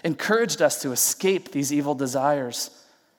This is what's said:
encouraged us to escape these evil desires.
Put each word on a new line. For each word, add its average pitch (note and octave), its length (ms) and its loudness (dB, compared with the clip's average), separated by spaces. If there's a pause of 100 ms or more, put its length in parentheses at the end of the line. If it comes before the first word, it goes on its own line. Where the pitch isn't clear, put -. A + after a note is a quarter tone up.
encouraged F#3 560 0
us D3 220 2
to C3 100 -2
escape - 580 0
these C#3+ 220 -2
evil C#3+ 220 0
desires. C3 760 0 (500)